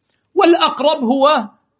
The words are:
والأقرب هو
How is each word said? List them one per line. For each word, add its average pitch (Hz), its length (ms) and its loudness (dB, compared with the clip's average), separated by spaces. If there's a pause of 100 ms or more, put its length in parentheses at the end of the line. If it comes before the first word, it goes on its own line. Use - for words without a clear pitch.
(340)
والأقرب 311 720 0
هو 269 440 0 (320)